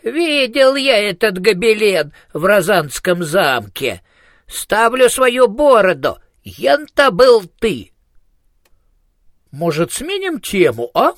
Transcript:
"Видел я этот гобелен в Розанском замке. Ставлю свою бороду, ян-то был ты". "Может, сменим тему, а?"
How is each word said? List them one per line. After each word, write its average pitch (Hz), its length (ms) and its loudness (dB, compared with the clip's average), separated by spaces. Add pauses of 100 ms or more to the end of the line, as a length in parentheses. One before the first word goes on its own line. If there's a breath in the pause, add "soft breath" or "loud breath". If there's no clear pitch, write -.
"Видел 269 760 0
я 233 340 0
этот 190 280 -2
гобелен 196 760 0 (200 soft breath)
в 156 120 -6
Розанском 180 800 0
замке. 131 800 -4 (440 soft breath)
Ставлю 233 600 0
свою 254 400 2
бороду, 196 680 2 (260)
ян-то 277 680 0
был 226 340 4 (140)
ты". 147 340 -6 (1600)
"Может, 160 420 -4
сменим 370 480 -6
тему, 127 540 0
а?" 320 240 0